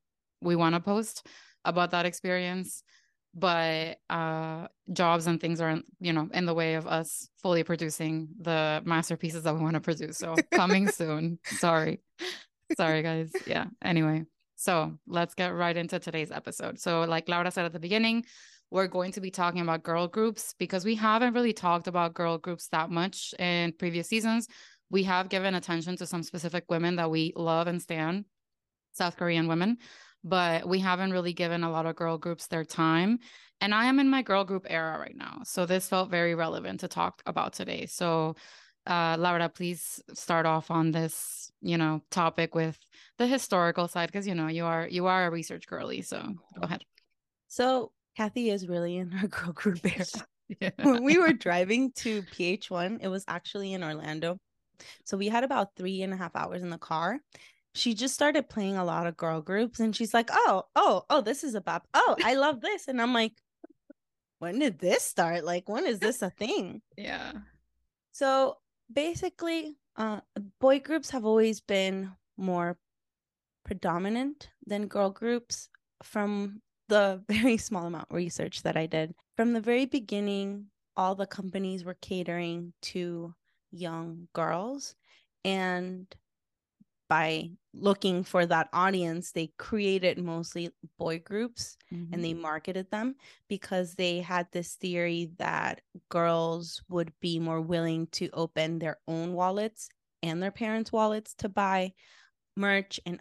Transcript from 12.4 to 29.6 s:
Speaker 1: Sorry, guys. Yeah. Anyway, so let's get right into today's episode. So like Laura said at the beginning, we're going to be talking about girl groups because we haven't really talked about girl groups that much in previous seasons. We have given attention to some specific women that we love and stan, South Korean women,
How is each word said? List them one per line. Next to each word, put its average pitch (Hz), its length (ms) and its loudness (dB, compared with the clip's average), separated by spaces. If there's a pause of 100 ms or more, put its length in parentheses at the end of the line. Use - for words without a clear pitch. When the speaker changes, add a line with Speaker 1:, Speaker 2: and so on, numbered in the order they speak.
Speaker 1:
Sorry, 160 260 4
guys. 160 300 -2 (120)
Yeah. - 200 -2 (180)
Anyway, 160 400 4 (320)
so 160 420 0 (100)
let's 170 280 -2
get 180 140 0
right 170 260 0
into 170 240 -4
today's 160 320 -6
episode. 170 480 -8
So 170 220 2
like 165 260 0
Laura 175 240 0
said 180 140 -2
at 165 80 -6
the 170 80 -10
beginning, 226 420 0 (500)
we're 185 140 4
going 180 240 -2
to 202 80 -8
be 190 120 -6
talking 175 280 0
about 165 240 2
girl 170 240 2
groups 220 500 0
because 185 280 -2
we 226 100 2
haven't 220 380 4
really 240 180 4
talked 175 380 2
about 170 240 2
girl 170 240 0
groups 170 320 -8
that 165 200 2
much 170 480 -2
in 175 360 0
previous 170 340 -4
seasons. 226 400 2 (420)
We 190 140 2
have 185 240 2
given 190 280 2
attention 175 420 -2
to 180 100 -8
some 170 160 -4
specific 170 460 -6
women 175 260 2
that 165 160 2
we 160 240 0
love 165 320 2
and 175 140 -2
stan, 165 420 -2 (720)
South 175 240 -2
Korean 165 320 2
women, 175 260 2 (480)